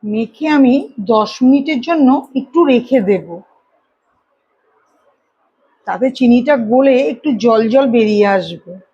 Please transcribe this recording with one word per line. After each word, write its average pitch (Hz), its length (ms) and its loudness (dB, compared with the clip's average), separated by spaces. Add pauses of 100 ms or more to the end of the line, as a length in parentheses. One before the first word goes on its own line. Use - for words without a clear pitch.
মেখে 226 480 -8
আমি 269 240 4 (320)
দশ 214 320 0
মিনিটের 277 420 2
জন্য 302 280 0 (260)
একটু 269 300 -4
রেখে 254 360 0
দেব, 190 260 -2 (2500)
তাতে 185 240 -4
চিনিটা 247 440 2 (120)
গলে 262 280 2 (140)
একটু 302 280 -8
জল 220 320 0
জল 269 200 2
বেরিয়ে 214 400 2
আসবে। 170 440 -4 (220)